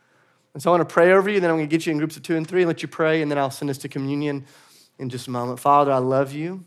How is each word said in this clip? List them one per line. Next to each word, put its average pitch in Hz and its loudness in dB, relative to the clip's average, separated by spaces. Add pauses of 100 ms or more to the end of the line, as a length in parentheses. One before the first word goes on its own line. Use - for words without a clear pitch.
(520)
And 147 -16
so 185 0
I - 6
wanna 170 4
pray 170 4
over 190 4
you, 196 0
then 175 2
I'm 165 2
gonna 156 -2
get 160 -2
you 170 0
in 147 -2
groups 156 -4
of - -18
two 170 -2
and 160 -4
three 180 0
and 170 2
let 165 -4
you 170 -10
pray, 160 0
and 147 -2
then 143 0
I'll 135 0
send 143 -6
us 139 -6
to 143 -12
communion 143 -4 (540)
in 135 -8
just 127 -10
a - -10
moment. 123 -6
Father, 143 4
I 131 2
love 131 0
you. 170 -10